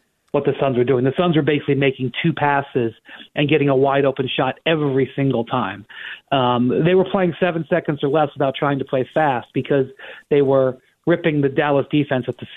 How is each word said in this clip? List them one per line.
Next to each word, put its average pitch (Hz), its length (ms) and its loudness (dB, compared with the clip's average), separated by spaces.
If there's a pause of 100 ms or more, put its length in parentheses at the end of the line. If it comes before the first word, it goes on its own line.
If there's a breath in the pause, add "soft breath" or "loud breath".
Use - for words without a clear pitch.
(320)
what 143 120 0
the 143 160 0
Suns 135 180 0
were 123 60 2
doing. 127 220 0
The 135 120 0
Suns 175 200 2
were 160 40 4
basically 147 340 0
making 135 360 -2 (100)
two 160 120 0
passes 139 580 -2 (440 loud breath)
and 147 120 0
getting 143 220 2
a 139 60 4
wide 139 280 2
open 131 320 -2
shot 131 300 -2
every 147 500 0
single 127 300 0
time. 107 400 -4 (460 loud breath)
Um, 123 520 2
they 180 100 4
were 185 160 2
playing 185 300 0
seven 170 300 -2
seconds 165 340 -2
or 143 60 0
less 151 260 2
without 135 200 -2
trying 143 240 -2
to - 60 -4
play 131 280 -2
fast 143 400 0
because 139 320 0 (440 loud breath)
they 143 120 4
were 131 360 2 (300 soft breath)
ripping 170 320 0
the 139 100 2
Dallas 147 400 0
defense 143 380 0
at 127 100 -8
the - 200 -16